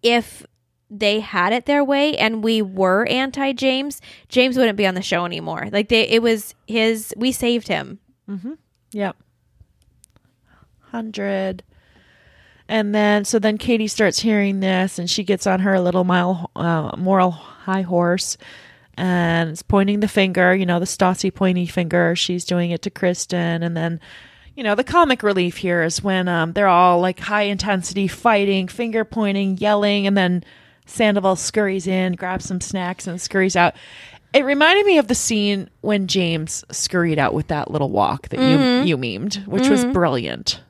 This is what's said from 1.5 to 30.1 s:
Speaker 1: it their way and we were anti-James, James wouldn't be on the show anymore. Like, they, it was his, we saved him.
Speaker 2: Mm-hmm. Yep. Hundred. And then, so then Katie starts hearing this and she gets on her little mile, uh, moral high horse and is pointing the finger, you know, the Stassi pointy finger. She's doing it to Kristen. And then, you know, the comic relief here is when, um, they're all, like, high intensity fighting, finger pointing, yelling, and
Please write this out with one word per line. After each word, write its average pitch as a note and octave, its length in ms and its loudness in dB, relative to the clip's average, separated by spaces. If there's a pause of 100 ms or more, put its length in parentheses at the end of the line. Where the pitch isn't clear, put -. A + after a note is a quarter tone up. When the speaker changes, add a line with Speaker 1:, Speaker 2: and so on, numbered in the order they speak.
Speaker 1:
it A#3+ 140 -2
their C#4+ 180 2
way C#4 320 0
and A3 260 -2
we A3+ 200 2
were F#3+ 440 0
anti-James, C4+ 920 -2 (280)
James B3+ 300 2
wouldn't A3+ 180 2
be G3+ 100 0
on F#3 80 0
the F#3 80 -6
show F3 220 -2
anymore. E3 460 -8
Like, G#3 180 0
they, A3 200 4
it A3+ 140 4
was A3+ 320 -2 (120)
his, A3 500 -2
we A#3+ 160 -2
saved A#3+ 360 -2
him. D3+ 320 -6 (280)
Speaker 2:
Mm-hmm. G3+ 240 -10 (400)
Yep. G3+ 240 -6 (1700)
Hundred. G3+ 720 -6 (1040)
And G#3 260 -2
then, G#3 300 2
so A3+ 140 0
then G#3+ 200 0
Katie A3 300 0
starts G3+ 320 0
hearing G3+ 400 0
this F#3+ 380 0
and F3 120 -6
she G#3 140 -2
gets F#3+ 220 0
on F#3+ 140 2
her F#3+ 200 2
little F3+ 240 2
mile, F3+ 520 0
uh, E3 400 -2
moral F#3 360 2
high F#3+ 500 -6
horse F3 540 0 (600)
and E3+ 540 0
is D#3 120 -12
pointing G3+ 380 2
the G#3 80 0
finger, F#3 460 2
you F#3+ 120 0
know, F3 120 0
the F3+ 80 -2
Stassi F#3 480 0
pointy F3+ 320 0
finger. E3+ 480 0
She's F3 300 -4
doing F3 260 -2
it E3 120 -6
to G3+ 80 -6
Kristen. E3+ 720 -2
And E3+ 140 -4
then, E3+ 240 -4 (540)
you C#4 80 -12
know, G#3 120 0
the B3 100 0
comic D4 380 2
relief F#3 340 0
here F3 260 0
is E3 200 -2
when, F#3 260 0
um, E3 240 0
they're G3+ 160 2
all, F3 320 6
like, F#3 200 0
high G#3 240 -2
intensity G3 640 -2
fighting, G3 600 2
finger A3+ 360 -4
pointing, G3 540 -2
yelling, G#3 480 2
and G3 100 2